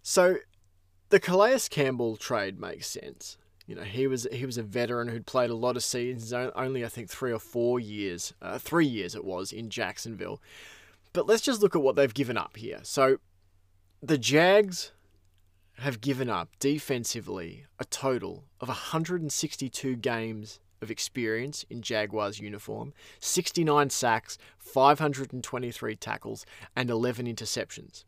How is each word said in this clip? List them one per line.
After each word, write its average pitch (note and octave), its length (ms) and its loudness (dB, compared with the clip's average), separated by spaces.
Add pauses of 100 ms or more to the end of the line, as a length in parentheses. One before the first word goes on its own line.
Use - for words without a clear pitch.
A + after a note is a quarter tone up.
So F#3 360 4 (720)
the G3 100 10
Calais G#3 400 6 (100)
Campbell B2 460 0
trade G2 420 -2
makes F2+ 300 -10
sense. - 500 -14 (280)
You - 100 -12
know, E2+ 60 -12
he A#2 240 -2
was, B2+ 260 0
he B2 120 -6
was B2 140 -6
a A2+ 40 -6
veteran A#2+ 460 -2
who'd A2+ 180 -8
played B2 240 0
a A#2 40 -2
lot B2 220 0
of A#2+ 80 -4
seasons, A#2+ 480 -4
o-, B2 240 -4
only, C3 280 -4
I A2+ 40 -8
think, A2+ 200 -12
three B2 240 -4
or A2+ 60 -2
four A#2+ 400 0
years, G#2 640 -6
uh, F#2 160 -8
three D#3+ 280 2
years G#2 280 -4
it G#2 100 -10
was, F#2 280 -6
in A2+ 180 -10
Jacksonville. G2 720 -6 (720)
But - 140 0
let's A3+ 160 4
just A#3 200 2
look F#3 140 6
at D3+ 60 4
what C3 120 6
they've C#3 180 6
given A#2+ 240 -2
up - 200 -4
here. G#2+ 260 -10
So C3+ 360 4 (840)
the D3 160 2
Jags F3 720 6 (880)
have B2 220 -4
given C3 280 0
up F2+ 200 -2 (100)
defensively A#2+ 1080 -4 (120)
a C3+ 60 -6
total A2+ 600 -4 (160)
of B2 80 -8
a B2 60 -6
hundred E3 480 -4
and D3 100 -4
sixty-two C3 640 -4
games A2+ 640 -6 (220)
of A2+ 100 -10
experience A#2 800 -4
in A#2 120 -10
Jaguars G#2 580 -2
uniform, G#2+ 520 -10 (280)
sixty-nine D3+ 680 2
sacks, - 480 0 (200)
five C#3 400 6
hundred C3+ 340 -2
and B2+ 120 -8
twenty-three A#2 500 -6
tackles, A2 500 -8 (300)
and B2 160 -2
eleven A#2+ 360 0
interceptions. - 800 -8